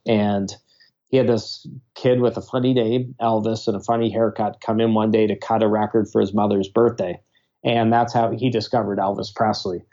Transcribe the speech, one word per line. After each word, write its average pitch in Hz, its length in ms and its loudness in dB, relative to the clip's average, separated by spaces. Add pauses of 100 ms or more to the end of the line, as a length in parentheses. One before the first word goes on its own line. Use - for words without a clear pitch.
and 104 480 0 (580)
he 131 60 2
had 123 120 2
this - 360 -4 (300)
kid 127 260 0
with 120 160 0
a 110 60 -6
funny 127 320 -2
name, 123 480 0
Elvis, 110 460 -2
and 104 80 0
a 92 40 -8
funny 117 300 0
haircut 107 500 -2
come 110 200 -2
in 113 140 2
one 110 180 2
day 110 160 4
to 101 80 -2
cut 113 260 -2
a 107 60 4
record 107 420 0
for 107 100 2
his 98 140 0
mother's 104 340 0
birthday. 113 520 0 (440)
And 117 280 2
that's 120 200 2
how 117 180 2
he 120 200 -2
discovered 107 480 -2
Elvis 101 360 -4
Presley. 104 480 -2 (100)